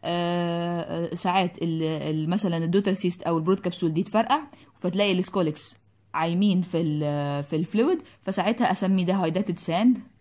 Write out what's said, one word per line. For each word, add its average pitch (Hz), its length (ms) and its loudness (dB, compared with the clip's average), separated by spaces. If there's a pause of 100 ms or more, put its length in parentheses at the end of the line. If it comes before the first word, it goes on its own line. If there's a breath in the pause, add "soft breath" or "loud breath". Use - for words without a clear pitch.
آه، 170 1080 -2
آه، - 20 -6
ساعات 180 480 0
ال-، 160 200 -2
ال-، 156 480 -2
مثلًا 180 260 0
الدوتال 185 400 0
سيست 180 260 -2
او 170 160 0
البرود 185 220 0
كبسول 170 320 -2
دي 170 100 0
تفرقع، 233 380 0 (380 loud breath)
فتلاقي 190 340 0
السكوليكس 180 640 -2 (360)
عايمين 180 480 2
في 170 180 -2
ال-، 147 640 -2
في 156 120 -4
الفلويد، 240 420 0 (240 loud breath)
فساعتها 202 500 2
اسمي 190 320 2
ده 180 100 2
هايداتد 175 440 0
ساند. 214 400 4 (220)